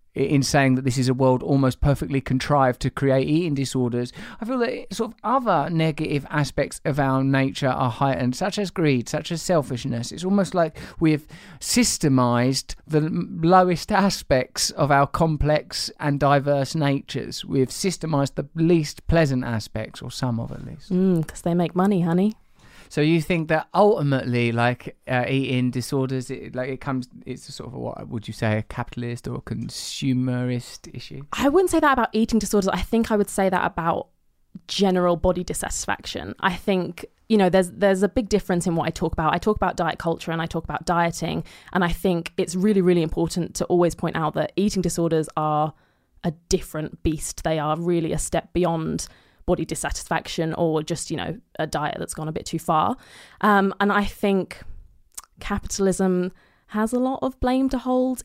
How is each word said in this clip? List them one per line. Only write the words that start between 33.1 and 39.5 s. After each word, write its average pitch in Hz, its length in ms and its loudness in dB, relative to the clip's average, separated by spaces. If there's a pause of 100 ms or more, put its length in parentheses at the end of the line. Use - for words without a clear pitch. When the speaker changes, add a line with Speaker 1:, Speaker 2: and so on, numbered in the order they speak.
Speaker 2:
I 214 40 2
would 202 120 2
say 190 200 0
that 185 160 0
about 170 440 -2 (580)
general 180 480 2
body 175 300 0
dissatisfaction. - 960 -6
I 180 140 0
think, 180 520 -2 (220)
you 220 100 6
know, 185 100 6
there's, 180 220 4
there's 196 320 2
a 202 60 4
big 214 200 -2
difference 190 380 0
in 175 80 0
what 165 140 -2
I - 20 -4
talk 165 220 -2
about. 156 200 0
I 175 60 2
talk 214 160 2